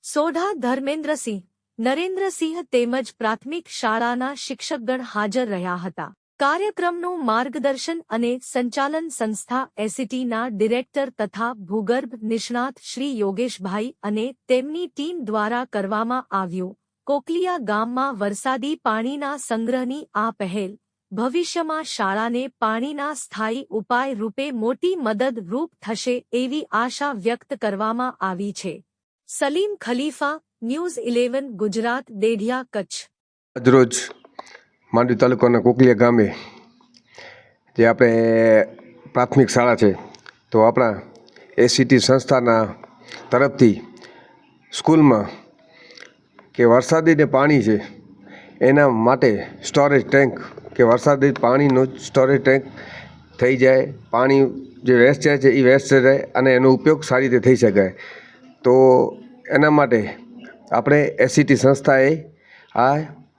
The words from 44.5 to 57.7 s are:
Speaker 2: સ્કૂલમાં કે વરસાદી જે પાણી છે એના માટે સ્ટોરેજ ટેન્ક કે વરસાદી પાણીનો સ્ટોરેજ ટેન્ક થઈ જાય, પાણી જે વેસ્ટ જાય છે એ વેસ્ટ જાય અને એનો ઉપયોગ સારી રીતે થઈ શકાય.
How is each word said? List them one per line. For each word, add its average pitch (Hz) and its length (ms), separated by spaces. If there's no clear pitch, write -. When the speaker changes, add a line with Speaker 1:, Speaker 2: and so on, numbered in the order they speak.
Speaker 2:
સ્કૂલમાં 147 540
કે 123 100
વરસાદી 160 500
જે 147 100
પાણી 135 380
છે 104 180
એના 139 280
માટે 117 580
સ્ટોરેજ 143 420
ટેન્ક 135 340
કે 127 60
વરસાદી 135 480
પાણીનો 131 540
સ્ટોરેજ 131 580
ટેન્ક 135 220
થઈ 127 160
જાય, 131 360
પાણી 135 340
જે 127 100
વેસ્ટ 120 260
જાય 147 180
છે 131 120
એ 135 120
વેસ્ટ 135 320
જાય 135 240
અને 131 360
એનો 131 180
ઉપયોગ 151 300
સારી 131 260
રીતે 120 120
થઈ 127 160
શકાય. 98 400